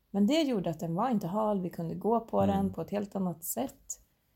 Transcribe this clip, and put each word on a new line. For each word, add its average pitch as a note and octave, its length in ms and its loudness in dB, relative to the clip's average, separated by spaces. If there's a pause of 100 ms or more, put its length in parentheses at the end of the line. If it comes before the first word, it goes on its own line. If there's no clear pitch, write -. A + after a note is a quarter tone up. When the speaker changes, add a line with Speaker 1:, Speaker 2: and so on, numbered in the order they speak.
(100)
Speaker 1:
Men G3+ 160 4
det D#4 160 4
gjorde G#3 280 0
att D#3+ 100 -6
den E3 140 -2
var A3 160 0
inte A3 160 0
hal, G#3 340 0
vi F3+ 100 -4
kunde E3 240 -6
gå G#3 260 2
på A3 200 0
Speaker 2:
Mm. G3 160 4
Speaker 1:
den G3 160 2
på - 80 -6
ett D#3+ 100 -8
helt G3+ 260 -4
annat F3+ 280 -4
sätt. - 560 -8 (360)